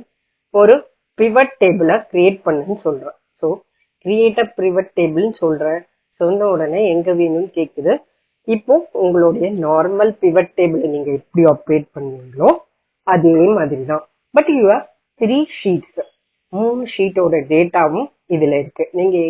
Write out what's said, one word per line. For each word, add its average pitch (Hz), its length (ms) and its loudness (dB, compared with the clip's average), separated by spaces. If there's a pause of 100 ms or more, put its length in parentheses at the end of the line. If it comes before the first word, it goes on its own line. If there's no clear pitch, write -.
(540)
ஒரு 208 200 6 (440)
பிவட் 226 420 2
டேபிளை 175 360 2 (140)
கிரியேட் 185 360 0
பண்ணுன்னு 156 280 -2
சொல்றேன். 147 440 -8 (140)
So, - 160 -6 (560)
create 214 360 0
a 226 60 0 (100)
pivot 190 400 -2
table-ன்னு 175 460 0
சொல்றேன். 156 360 -2 (420)
சொன்ன 196 260 0
உடனே 165 420 -2
எங்க 170 240 0
வேணும்னு 170 420 0
கேக்குது. 156 380 -2 (560)
இப்போ 220 260 0 (180)
உங்களுடைய 175 540 0 (200)
நார்மல் 185 440 0 (100)
பிவட் 180 360 2
டேபிளை 165 380 0
நீங்க 147 240 -6
எப்படி 170 240 -2 (100)
ஆப்ரேட் 151 420 -2
பண்ணுவீங்களோ 131 540 -4 (580)
அதே 170 260 4 (260)
மாதிரி 143 260 -4
தான். 151 200 -6 (300)
But 302 140 2
you 269 180 2
have 226 180 2 (360)
three 254 240 0 (140)
sheets. 180 360 -4 (580)
மூணு 233 300 -4 (140)
ஷீட்டோட 185 440 0 (120)
டேட்டாவும் 175 560 0 (200)
இதுல 151 300 0
இருக்கு. 143 340 -6
நீங்க 180 240 0 (140)